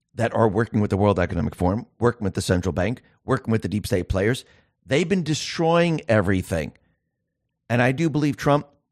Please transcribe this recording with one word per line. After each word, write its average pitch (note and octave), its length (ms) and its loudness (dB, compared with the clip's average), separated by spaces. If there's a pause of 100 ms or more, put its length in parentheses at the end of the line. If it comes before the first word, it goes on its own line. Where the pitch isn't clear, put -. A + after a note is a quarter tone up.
(160)
that A#2 180 -2
are A2 140 4
working G#2 320 0
with G2+ 100 0
the G2+ 60 2
World G2 240 2
Economic F2 340 -2
Forum, F#2 320 -2 (140)
working A2+ 240 0
with F#2+ 100 -4
the G#2 80 -4
central F2+ 300 0
bank, F#2 300 -4 (220)
working A#2 280 -2
with A2 100 0
the F#2+ 60 -6
deep G2 180 -4
state F#2 220 -2
players, G#2 360 0 (400)
they've D#3+ 240 0
been F#3 140 0
destroying E3 880 0
everything. F#2 640 0 (960)
And A#2+ 140 0
I B2+ 100 2
do D#3 180 0
believe D3 260 0
Trump, D3 300 2 (240)